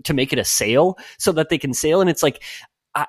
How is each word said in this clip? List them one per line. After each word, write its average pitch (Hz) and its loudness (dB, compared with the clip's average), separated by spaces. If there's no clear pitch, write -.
to 165 -2
make 135 0
it 131 0
a - -2
sail 135 2
so - 0
that 156 0
they 165 -2
can 139 -4
sail. 160 2
And 180 4
it's 165 0
like, 143 -2
uh, 147 -4